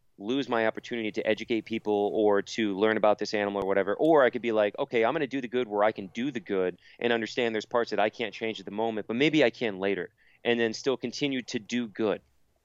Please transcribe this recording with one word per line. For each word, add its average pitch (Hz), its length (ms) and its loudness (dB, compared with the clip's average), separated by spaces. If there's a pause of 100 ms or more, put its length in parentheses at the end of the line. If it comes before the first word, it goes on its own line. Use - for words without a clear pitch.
(180)
lose 117 300 -4
my 113 200 2
opportunity 110 440 -4
to 107 160 -4
educate 110 380 -2
people 104 480 0
or 104 280 4
to 101 360 -2
learn 110 200 4
about 104 220 4
this 104 140 -6
animal 101 300 -2
or 95 40 -4
whatever. 98 280 2
Or 151 280 6
I 120 60 6
could 117 120 -6
be 117 120 -2
like, 104 260 2
'Okay, 127 260 0
I'm 127 80 2
gonna 151 140 -2
do 131 140 -6
the 120 60 -6
good 120 200 -2
where 104 160 2
I 110 80 6
can 98 160 -8
do 123 240 -6
the 123 80 -6
good 92 380 -2 (220)
and 120 140 2
understand 113 400 -2
there's 107 120 -2
parts 117 260 -2
that 101 80 -2
I 107 100 4
can't 107 240 -6
change 113 260 -6
at 92 60 -14
the 98 60 -12
moment, 110 360 -4
but 113 100 -4
maybe 151 260 4
I 120 60 6
can 104 300 -4
later,' 95 300 -2 (340)
and 120 160 2
then 113 140 2
still 127 240 -2
continue 131 460 -4
to - 160 -6
do 117 280 -4
good." 104 340 -2 (440)